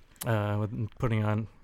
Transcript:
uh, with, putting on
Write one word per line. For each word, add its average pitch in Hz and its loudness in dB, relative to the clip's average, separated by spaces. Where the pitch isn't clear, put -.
uh, 104 2
with, 107 -2
putting 113 2
on 107 2